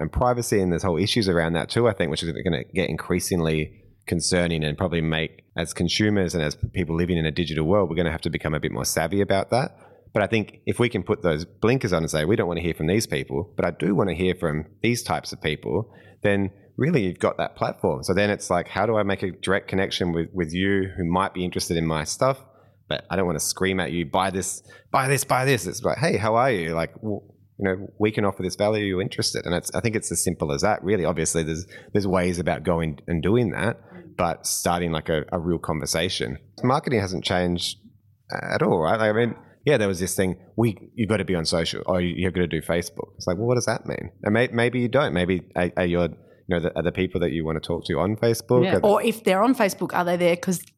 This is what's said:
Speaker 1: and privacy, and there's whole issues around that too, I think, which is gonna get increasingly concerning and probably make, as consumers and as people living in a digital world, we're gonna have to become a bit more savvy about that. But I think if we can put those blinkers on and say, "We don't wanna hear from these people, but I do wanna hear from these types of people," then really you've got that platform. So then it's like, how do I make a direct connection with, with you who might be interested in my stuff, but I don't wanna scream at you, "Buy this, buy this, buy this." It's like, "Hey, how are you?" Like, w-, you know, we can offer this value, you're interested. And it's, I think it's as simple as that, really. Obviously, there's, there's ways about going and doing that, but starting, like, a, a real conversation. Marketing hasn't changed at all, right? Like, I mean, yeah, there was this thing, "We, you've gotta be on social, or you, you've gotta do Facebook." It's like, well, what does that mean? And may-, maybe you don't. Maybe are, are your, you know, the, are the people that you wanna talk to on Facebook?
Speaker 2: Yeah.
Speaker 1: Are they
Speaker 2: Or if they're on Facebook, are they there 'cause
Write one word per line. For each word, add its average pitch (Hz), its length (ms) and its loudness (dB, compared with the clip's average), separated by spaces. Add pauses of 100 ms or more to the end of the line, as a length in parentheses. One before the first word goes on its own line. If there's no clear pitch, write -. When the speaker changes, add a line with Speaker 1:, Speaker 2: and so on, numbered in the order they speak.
Speaker 1:
and 78 100 -4
privacy, 120 500 0
and 90 120 2
there's 85 100 0
whole 90 160 0
issues 101 300 2
around 82 240 2
that 80 160 0
too, 117 180 2
I 110 60 4
think, 85 180 -2
which 78 120 -4
is 82 100 -4
gonna 69 320 -2 (100)
get 90 140 0
increasingly 80 920 -2 (260)
concerning 85 580 0
and 76 120 -2
probably 85 260 0
make, 80 420 -2 (120)
as 82 180 -4
consumers 95 600 2
and 85 80 0
as 76 140 -2 (180)
people 82 220 -2
living 87 220 2
in 80 80 2
a 78 40 0
digital 78 360 -2
world, 95 240 2
we're 80 60 -6
gonna 85 140 0
have 80 120 -6
to - 80 -4
become 80 240 -2
a 76 60 -2
bit 82 120 -4
more 58 140 -6
savvy 82 340 0
about 98 300 0
that. 120 260 0 (380)
But 107 80 2
I 98 60 2
think 107 360 -2
if - 140 -2
we 120 100 4
can 104 140 -4
put - 200 -2
those 80 220 0
blinkers 110 480 0
on 82 100 4
and 78 80 -2
say, 78 140 0
"We 98 120 2
don't 95 120 0
wanna 85 140 -4
hear 82 100 0
from 78 140 -4
these 104 200 2
people, 69 480 -4
but 92 120 0
I 87 40 0
do 277 240 0
wanna 101 200 2
hear 90 200 2
from 76 300 -2 (180)
these 117 200 0
types - 320 -4
of - 80 -14
people," 76 500 -2 (300)
then 98 280 2 (280)
really 131 260 2
you've 90 140 -2
got - 180 2
that - 180 -4
platform. 87 480 -2
So 95 120 -2
then 104 160 4
it's - 180 -4
like, 87 200 0
how 98 180 0
do 113 100 2
I 107 60 4
make 98 200 -2
a 98 80 -2
direct - 380 -2
connection 95 440 0
with, 82 200 -2
with 85 220 -2
you 95 420 0
who 90 80 -4
might 90 300 0
be 90 100 -2
interested 90 320 -2
in 82 100 0
my 78 180 0
stuff, 131 380 0 (460)
but - 220 -4
I 87 60 -4
don't 95 100 2
wanna 80 140 -2
scream 92 380 0
at 76 140 -2
you, 85 140 -2
"Buy 95 240 0
this, 92 320 -6 (280)
buy 131 160 2
this, 135 180 2
buy 127 200 2
this." 120 220 2
It's - 160 -8
like, 82 160 0
"Hey, - 180 2
how 110 200 0
are 131 140 4
you?" 82 240 -2
Like, 82 200 -2
w-, 104 260 -6 (360)
you - 120 -4
know, 95 180 -4 (140)
we 107 100 4
can 110 140 0
offer 95 180 0
this 90 140 -4
value, 104 280 2
you're 95 160 0
interested. - 460 -4
And 85 80 0
it's, - 220 -4
I 87 40 -2
think 113 140 0
it's - 160 -4
as 85 140 -2
simple 80 260 -2
as 71 120 -2
that, 104 200 2
really. 92 220 0
Obviously, 82 400 0
there's, 80 240 -6 (240)
there's 101 120 2
ways 90 360 2
about 80 240 -2
going 82 420 0
and 80 160 0
doing 104 300 2
that, 82 260 -2 (380)
but 85 280 0
starting, 87 460 0
like, 78 180 -4
a, 78 220 0
a 92 80 0
real 82 220 0
conversation. 80 800 -2 (260)
Marketing 135 340 0
hasn't 95 260 -2
changed 87 540 0 (760)
at 95 80 0
all, 110 200 2
right? 87 180 2
Like, 110 120 4
I - 20 4
mean, 110 240 0 (280)
yeah, 147 120 4
there 107 100 2
was 95 140 -2
this 92 160 -2
thing, 92 180 2 (220)
"We, 113 200 2 (200)
you've 110 120 0
gotta 98 160 2
be 90 120 0
on 82 80 0
social, 82 420 -2
or 92 140 2
you, 87 160 0
you've 90 180 0
gotta 90 140 2
do 78 120 -2
Facebook." - 580 -4
It's - 100 -16
like, 90 80 0
well, 110 100 -2
what 123 80 2
does 120 120 0
that - 200 -2
mean? - 240 -6 (140)
And 104 100 2
may-, 120 180 4
maybe 117 280 2
you 120 80 2
don't. 127 260 2
Maybe 90 280 2 (120)
are, 87 220 0
are 92 100 2
your, 87 220 2
you 76 80 -12 (320)
know, 90 100 2
the, 82 180 -2
are 82 60 0
the 85 80 0
people 92 300 0
that 85 100 2
you 78 140 -2
wanna 80 160 -2
talk 85 260 -4
to 76 140 0
on 101 160 0
Facebook? 117 480 2
Speaker 2:
Yeah. 180 140 2
Speaker 1:
Are - 20 0
they 214 80 4
Speaker 2:
Or 208 120 6
if - 220 -2
they're 190 220 4
on 254 100 4
Facebook, 196 400 0
are 180 100 2
they 175 120 2
there 175 200 4
'cause 175 240 -2 (180)